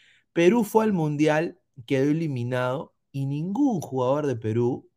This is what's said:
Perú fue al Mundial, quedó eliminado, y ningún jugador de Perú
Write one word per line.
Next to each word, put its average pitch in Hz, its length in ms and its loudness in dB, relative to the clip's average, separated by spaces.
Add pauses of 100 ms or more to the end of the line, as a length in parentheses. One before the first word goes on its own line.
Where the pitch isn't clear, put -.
(340)
Perú 175 280 6
fue 220 220 2
al 220 80 2
Mundial, 151 680 0 (280)
quedó 139 240 2
eliminado, 127 840 -4 (180)
y 139 120 -6
ningún 185 560 -2
jugador 131 460 -2
de 127 100 -2
Perú 117 600 -2